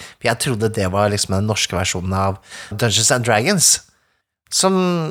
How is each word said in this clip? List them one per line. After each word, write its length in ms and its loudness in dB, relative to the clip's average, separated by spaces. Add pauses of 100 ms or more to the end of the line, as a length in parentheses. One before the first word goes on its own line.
(160)
for 140 -4
jeg 100 0
trodde 320 0
det 220 -2
var 180 2
liksom 240 -2
den 160 0
norske 240 -2
versjonen 400 -2
av 240 -2 (320)
Dungeons 400 2
and 160 0
Dragons, 400 4 (840)
som 240 2 (360)